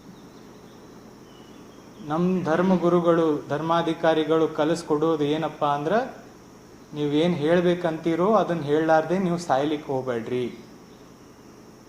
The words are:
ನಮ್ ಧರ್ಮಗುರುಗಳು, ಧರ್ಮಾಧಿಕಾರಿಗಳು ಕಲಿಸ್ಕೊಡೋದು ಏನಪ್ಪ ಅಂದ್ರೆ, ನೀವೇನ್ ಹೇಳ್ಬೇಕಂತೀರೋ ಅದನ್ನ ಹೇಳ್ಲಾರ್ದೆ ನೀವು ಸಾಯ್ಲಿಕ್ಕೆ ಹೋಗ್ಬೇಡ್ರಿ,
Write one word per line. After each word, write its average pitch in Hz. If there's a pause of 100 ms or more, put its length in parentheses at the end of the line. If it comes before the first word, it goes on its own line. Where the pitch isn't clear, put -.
(2000)
ನಮ್ 175
ಧರ್ಮಗುರುಗಳು, 170
ಧರ್ಮಾಧಿಕಾರಿಗಳು 160
ಕಲಿಸ್ಕೊಡೋದು 156
ಏನಪ್ಪ 151
ಅಂದ್ರೆ, 160 (800)
ನೀವೇನ್ 147
ಹೇಳ್ಬೇಕಂತೀರೋ 170
ಅದನ್ನ 170
ಹೇಳ್ಲಾರ್ದೆ 160
ನೀವು 175
ಸಾಯ್ಲಿಕ್ಕೆ 147
ಹೋಗ್ಬೇಡ್ರಿ, 123 (1200)